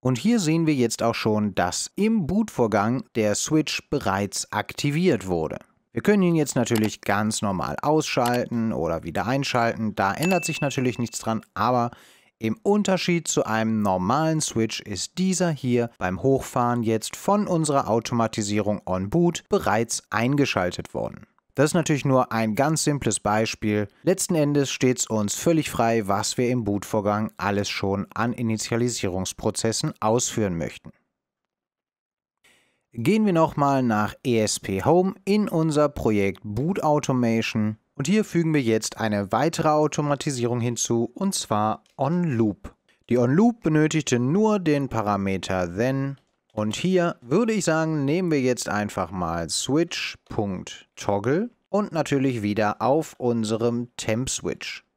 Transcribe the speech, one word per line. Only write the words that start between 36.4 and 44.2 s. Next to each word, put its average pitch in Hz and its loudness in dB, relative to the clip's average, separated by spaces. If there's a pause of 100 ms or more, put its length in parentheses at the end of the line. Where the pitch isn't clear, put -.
Boot 131 -4
Automation. 117 0 (200)
Und 135 -4
hier 208 2
fügen 160 0
wir 147 2
jetzt 110 0
eine 104 -2
weitere 151 2
Automatisierung 143 0
hinzu, 117 0
und 196 -4
zwar 107 -2 (140)
On 160 0
Loop. 113 0 (360)
Die 117 2
On 123 4
Loop 226 4
benötigte 156 2